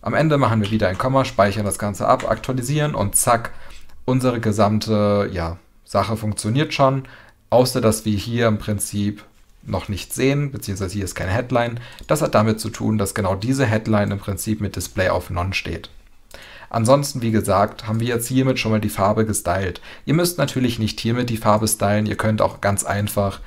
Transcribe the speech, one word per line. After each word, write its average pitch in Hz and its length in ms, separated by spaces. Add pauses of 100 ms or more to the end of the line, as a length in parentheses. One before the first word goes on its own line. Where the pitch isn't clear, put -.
Am 110 100
Ende 147 240
machen 113 240
wir 101 100
wieder 107 180
ein 92 100
Komma, 131 260
speichern 104 400
das 98 140
Ganze 104 280
ab, 113 240
aktualisieren 131 640
und 101 220
zack, - 360 (520)
unsere 127 340
gesamte, 104 960
ja, 85 240 (300)
Sache 101 320
funktioniert 110 560
schon, 135 300 (440)
außer 123 320
dass 110 240
wir 104 140
hier 117 300
im 107 100
Prinzip 104 680 (380)
noch - 260
nicht - 240
sehen, 139 400
beziehungsweise 98 400
hier 101 120
ist 92 100
keine - 160
Headline. 120 500 (260)
Das 151 140
hat - 140
damit 110 260
zu 113 80
tun, 110 300
dass - 160
genau 98 200
diese 127 300
Headline 107 460
im 101 80
Prinzip 104 420
mit 101 160
Display 92 320
auf 87 220
None 90 240
steht. - 340 (800)
Ansonsten, 135 520
wie 113 120
gesagt, 101 540
haben 110 140
wir 117 80
jetzt 120 200
hiermit 131 300
schon 110 140
mal 107 80
die 107 80
Farbe 107 380
gestylt. 95 560 (240)
Ihr 135 80
müsst 175 240
natürlich 127 400
nicht 110 220
hiermit 120 280
die 117 80
Farbe 107 320
stylen, 104 380
ihr 107 100
könnt 110 240
auch - 220
ganz 101 200
einfach 101 640